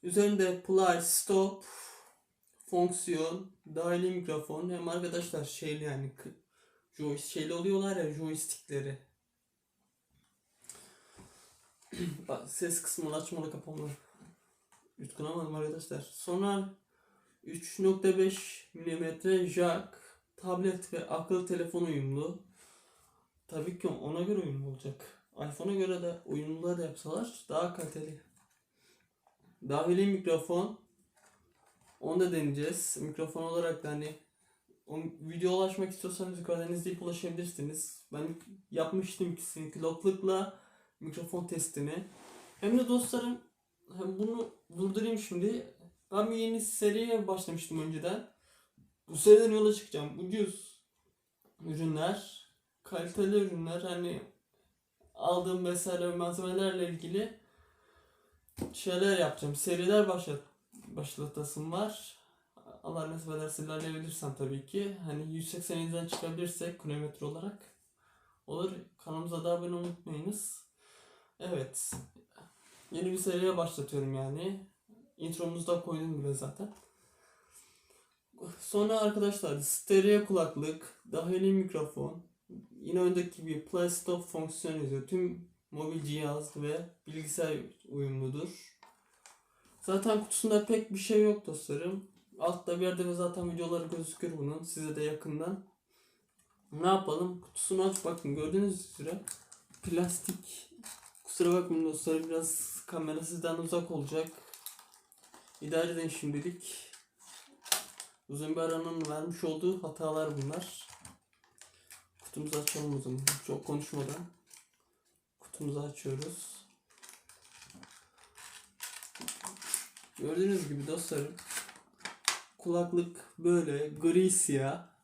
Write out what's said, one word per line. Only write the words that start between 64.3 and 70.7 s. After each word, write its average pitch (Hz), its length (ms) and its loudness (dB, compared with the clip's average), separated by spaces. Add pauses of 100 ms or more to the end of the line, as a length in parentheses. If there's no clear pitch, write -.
tabii 139 280 -4
ki. 196 380 -4
Hani 156 320 -6
yüz 165 140 -6
seksen 170 280 -4
yediden 165 280 -2
çıkabilirsek 170 760 -4
kilometre 147 440 -6
olarak 170 320 -6 (880)
olur. 175 260 -2 (260)
Kanalımıza 165 460 -6
da 170 60 2
abone 175 240 0
olmayı 175 180 -4
unutmayınız. 170 680 -6 (800)